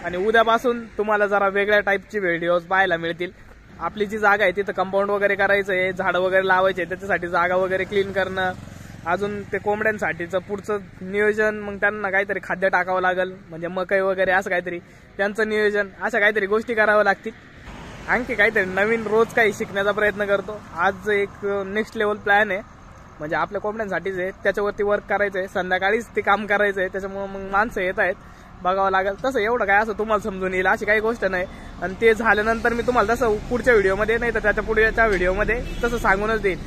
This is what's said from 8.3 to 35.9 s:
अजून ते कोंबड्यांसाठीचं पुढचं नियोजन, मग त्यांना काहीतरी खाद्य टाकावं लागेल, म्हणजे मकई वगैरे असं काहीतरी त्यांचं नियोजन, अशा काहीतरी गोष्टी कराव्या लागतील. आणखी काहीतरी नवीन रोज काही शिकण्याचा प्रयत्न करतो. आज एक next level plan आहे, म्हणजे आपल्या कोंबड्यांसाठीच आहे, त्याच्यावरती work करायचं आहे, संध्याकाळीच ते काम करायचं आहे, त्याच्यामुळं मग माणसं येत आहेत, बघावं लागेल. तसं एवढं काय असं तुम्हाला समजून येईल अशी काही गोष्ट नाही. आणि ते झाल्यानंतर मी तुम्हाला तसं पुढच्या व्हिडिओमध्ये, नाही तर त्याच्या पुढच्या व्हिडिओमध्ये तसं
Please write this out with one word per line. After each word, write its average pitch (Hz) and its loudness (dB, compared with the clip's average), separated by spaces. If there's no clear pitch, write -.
अजून 202 -2
ते 196 -6
कोंबड्यांसाठीचं 208 -2
पुढचं 202 -6
नियोजन, 214 0
मग 208 -10
त्यांना 208 -2
काहीतरी 196 0
खाद्य 185 -2
टाकावं 185 2
लागेल, 185 0
म्हणजे 165 -8
मकई 185 0
वगैरे 190 0
असं 190 0
काहीतरी 180 -2
त्यांचं 208 0
नियोजन, 208 0
अशा 214 0
काहीतरी 208 2
गोष्टी 226 -2
कराव्या 214 4
लागतील. 202 0
आणखी 233 -2
काहीतरी 208 2
नवीन 214 0
रोज 220 2
काही 220 4
शिकण्याचा 202 -2
प्रयत्न 202 0
करतो. 202 -2
आज 185 0
एक 202 -2
next 208 -4
level 214 0
plan 202 2
आहे, 190 -2
म्हणजे 156 -4
आपल्या 175 -2
कोंबड्यांसाठीच 196 -4
आहे, 180 -2
त्याच्यावरती 202 0
work 202 0
करायचं 202 0
आहे, 185 -4
संध्याकाळीच 190 0
ते 214 0
काम 202 2
करायचं 202 0
आहे, 185 0
त्याच्यामुळं 196 -6
मग 196 -10
माणसं 214 0
येत 190 -2
आहेत, 190 2
बघावं 190 0
लागेल. 190 0
तसं 262 0
एवढं 226 0
काय 196 4
असं 220 0
तुम्हाला 208 0
समजून 185 -4
येईल 185 2
अशी 220 2
काही 208 2
गोष्ट 220 -2
नाही. 190 -2
आणि 180 -6
ते 226 8
झाल्यानंतर 220 2
मी 233 -2
तुम्हाला 226 2
तसं 240 0
पुढच्या 247 2
व्हिडिओमध्ये, 202 2
नाही 233 -2
तर 214 0
त्याच्या 208 0
पुढच्या 220 2
व्हिडिओमध्ये 202 0
तसं 240 -2